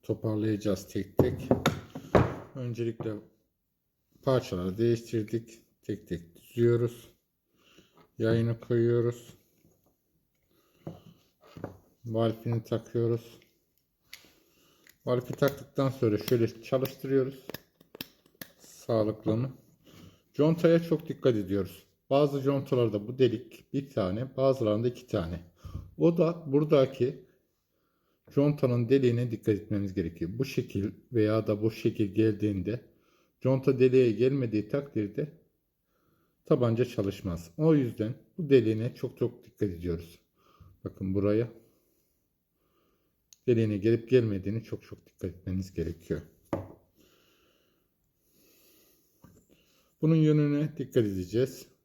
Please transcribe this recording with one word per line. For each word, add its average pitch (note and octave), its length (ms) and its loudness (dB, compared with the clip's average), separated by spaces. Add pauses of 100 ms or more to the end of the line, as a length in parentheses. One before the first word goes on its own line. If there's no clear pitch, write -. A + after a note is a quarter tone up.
toparlayacağız G#2+ 840 -2
tek - 300 -8
tek. - 300 2 (1040)
Öncelikle A#2 580 -4 (1080)
parçaları F#2+ 560 0
değiştirdik. A#2 840 -2 (200)
Tek - 260 -10
tek - 280 -10
düzüyoruz. A#2+ 760 0 (1080)
Yayını A#2 420 0
koyuyoruz. A#2+ 800 0 (2750)
Valfini A2+ 600 -2
takıyoruz. A#2 760 -4 (1700)
Valfi B2 260 -2
taktıktan C#3 560 -2
sonra A2+ 300 0
şöyle A2+ 440 0
çalıştırıyoruz. C3+ 840 -2 (1120)
Sağlıklı A2 760 -2
mı? B2+ 140 -2 (840)
Contaya E3 480 4
çok E3 260 -2
dikkat B2+ 280 2
ediyoruz. G2 500 -4 (240)
Bazı C#3 320 2
contalarda B2 680 0
bu B2+ 100 -8
delik - 540 0
bir C#3 180 -4
tane, G#2 460 -4
bazılarında B2 520 2
iki - 180 -12
tane. F2 340 -4 (580)
O E3 180 4
da E3+ 300 0
buradaki C#3 760 2 (1120)
contanın C3+ 540 2
deliğine B2 420 2
dikkat A2 240 0
etmemiz G2 400 -4
gerekiyor. E2+ 400 -4
Bu B2 100 -2
şekil A2 460 -6 (220)
veya G#2+ 340 2
da G#2 160 -2
bu A2 80 2
şekil G#2+ 440 -4
geldiğinde, G#2 640 0 (600)
conta C3 380 0
deliğe B2+ 340 6
gelmediği A2 560 0
takdirde C#3 640 -4 (1120)
tabanca A#2+ 380 2
çalışmaz. F#2+ 720 -6
O D#3 180 4
yüzden A#2 400 -2 (240)
bu D3+ 120 -2
deliğine A2 440 4
çok - 240 -10
çok - 260 -4
dikkat - 240 -4
ediyoruz. E2+ 500 -8 (640)
Bakın F#2+ 300 -6
buraya. G#2 340 0 (2000)
Deliğine A2+ 300 2
gelip A2+ 340 0
gelmediğini A2 540 0
çok - 180 -12
çok - 240 -20
dikkat - 240 -10
etmeniz F#2 440 -6
gerekiyor. E2 480 -6 (3750)
Bunun D#3+ 140 6
yönüne D3+ 600 4
dikkat B2+ 280 2
edeceğiz. G2 600 -2 (180)